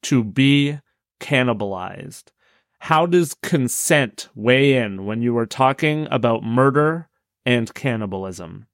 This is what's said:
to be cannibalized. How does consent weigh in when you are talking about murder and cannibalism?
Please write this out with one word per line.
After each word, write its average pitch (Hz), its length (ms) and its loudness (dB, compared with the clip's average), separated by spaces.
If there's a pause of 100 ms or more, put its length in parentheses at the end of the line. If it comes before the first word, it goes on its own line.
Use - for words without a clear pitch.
to 127 200 2
be 143 560 2 (420)
cannibalized. 101 1040 -4 (560)
How 160 260 2
does 175 260 2
consent - 1000 -2
weigh 131 400 4
in 101 320 -2
when 110 160 -4
you 120 160 0
are 117 80 0
talking 151 640 0
about 113 320 0
murder 139 680 2 (380)
and 120 260 0
cannibalism? 95 1000 -6